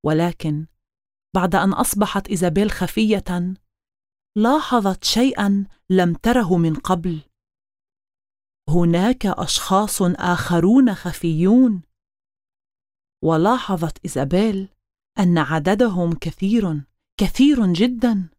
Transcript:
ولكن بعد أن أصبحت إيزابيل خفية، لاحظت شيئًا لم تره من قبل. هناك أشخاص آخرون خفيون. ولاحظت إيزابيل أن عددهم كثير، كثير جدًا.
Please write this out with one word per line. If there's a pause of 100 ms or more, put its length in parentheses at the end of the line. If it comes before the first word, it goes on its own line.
ولكن (680)
بعد
أن
أصبحت
إيزابيل
خفية، (840)
لاحظت
شيئًا (240)
لم
تره
من
قبل. (1500)
هناك
أشخاص
آخرون
خفيون. (1400)
ولاحظت
إيزابيل (500)
أن
عددهم
كثير، (320)
كثير
جدًا. (100)